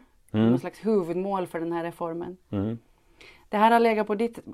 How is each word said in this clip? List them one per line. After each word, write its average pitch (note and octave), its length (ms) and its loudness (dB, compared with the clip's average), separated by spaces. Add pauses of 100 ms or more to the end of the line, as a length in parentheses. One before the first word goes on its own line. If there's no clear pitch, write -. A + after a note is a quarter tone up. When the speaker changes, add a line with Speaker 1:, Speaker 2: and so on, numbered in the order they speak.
(320)
Speaker 1:
Mm. A2 180 4
Speaker 2:
Någon B2+ 80 4
slags F3 280 -10
huvudmål F#3 600 0
för E3 140 -6
den E3+ 120 -4
här E3+ 120 -4
reformen. E3+ 520 -8 (140)
Speaker 1:
Mm. G#2+ 280 -4 (720)
Speaker 2:
Det - 80 -4
här A3 140 6
har A#3 100 6
legat G#3+ 260 2
på G#3+ 80 -2
ditt A#3 240 -4 (160)